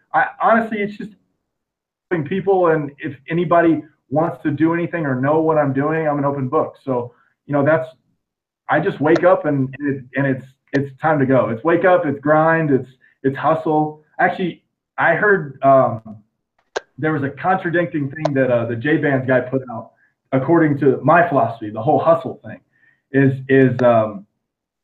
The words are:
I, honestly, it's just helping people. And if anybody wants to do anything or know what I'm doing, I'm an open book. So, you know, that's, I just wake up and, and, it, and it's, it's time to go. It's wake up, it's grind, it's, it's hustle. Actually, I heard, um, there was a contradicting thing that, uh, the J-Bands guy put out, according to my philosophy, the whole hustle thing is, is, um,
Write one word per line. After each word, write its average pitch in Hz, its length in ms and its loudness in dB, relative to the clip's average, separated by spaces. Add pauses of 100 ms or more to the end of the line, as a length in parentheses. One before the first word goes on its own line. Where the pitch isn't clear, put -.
(140)
I, 160 140 0 (120)
honestly, 220 380 0
it's 202 180 -6
just - 140 -14 (1000)
helping 165 180 -2
people. 185 400 2
And 151 300 0
if 156 180 -10 (120)
anybody 170 540 2 (260)
wants 160 360 -4
to 156 60 0
do 156 220 0
anything 170 320 -4
or 131 160 -4
know 147 200 2
what 156 180 2
I'm 139 140 0
doing, 151 340 -2
I'm 147 120 -2
an 139 60 -4
open 139 240 -4
book. 151 360 -2
So, 123 300 -6 (320)
you 139 60 -6
know, 143 120 0
that's, 160 240 0 (800)
I 147 120 0
just 190 200 -4
wake 165 240 2
up 185 220 4
and, 135 320 -2
and, 143 180 -4
it, - 80 -14 (120)
and 139 100 0
it's, 131 200 -4 (260)
it's 139 280 -4
time 156 180 2
to 135 80 2
go. 143 220 2
It's 117 160 -8
wake 170 200 2
up, 180 220 4
it's 139 140 -4
grind, 156 500 2
it's, 127 200 0 (320)
it's 135 140 -2
hustle. 151 680 -2 (160)
Actually, 180 420 -2 (360)
I 156 160 2
heard, 175 480 0
um, 131 600 2 (760)
there 156 140 -2
was 139 100 -2
a 135 80 -4
contradicting 170 800 -2
thing 151 240 -4
that, 131 160 2
uh, 117 160 0
the 117 100 -6
J-Bands 139 500 0
guy 127 140 2
put 131 300 -4
out, - 220 -14 (400)
according 156 480 2
to 131 220 2
my 165 260 4
philosophy, 113 420 -2
the 113 120 -10
whole 143 180 0
hustle 160 440 0
thing - 160 -18 (520)
is, 135 360 2
is, 127 340 4
um, 110 440 2 (580)